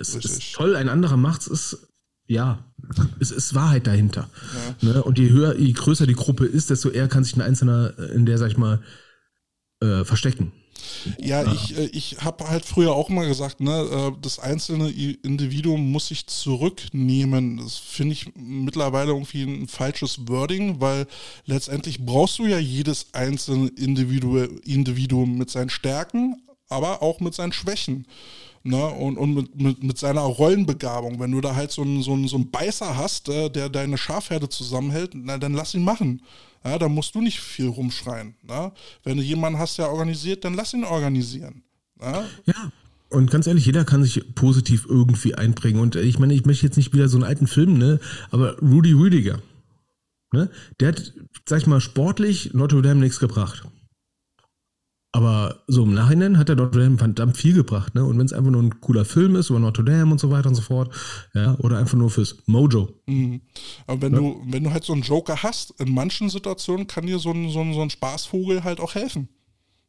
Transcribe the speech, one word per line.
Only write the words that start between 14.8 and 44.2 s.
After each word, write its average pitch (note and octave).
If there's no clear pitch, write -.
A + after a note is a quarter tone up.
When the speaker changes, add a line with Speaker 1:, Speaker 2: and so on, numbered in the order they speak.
Speaker 2:
I-, C#3+
Individuum C#3+
muss D3
sich -
zurücknehmen. C3
Das A#2
finde -
ich -
mittlerweile C3+
irgendwie C#3
ein C3+
falsches -
Wording, D#3
weil C3+
letztendlich C#3
brauchst C3+
du A3+
ja G3
jedes D3
einzelne C3
Individu-, B2+
Individuum B2+
mit B2+
seinen B2+
Stärken, A#3
aber D3+
auch D#3+
mit E3+
seinen F3
Schwächen. F3
Ne? B2+
Und, C3+
und D3
mit, C#3
mit, C3+
mit C3
seiner C#3+
Rollenbegabung. C3
Wenn B2+
du C3
da C3+
halt C#3+
so D3
einen, C#3
so C3+
einen, C3+
so C3+
einen B2
Beißer E3+
hast, C#3+
äh, D3+
der C#3
deine C#3
Schafherde D#3
zusammenhält, C#3+
na, C3+
dann C#3+
lass D#3
ihn F3+
machen. F3+
Ja, C#3
da E3
musst D3+
du G#3+
nicht A#3
viel -
rumschreien. A#2+
Ne? D#3+
Wenn C3+
du C#3
jemanden D#3
hast, E3
der D#3
organisiert, D#3+
dann F3+
lass G#3+
ihn A#3+
organisieren. C3+
Ja? C#3+
Speaker 1:
Ja. F3
Und C3
ganz D#3
ehrlich, E3+
jeder D3
kann C#3
sich -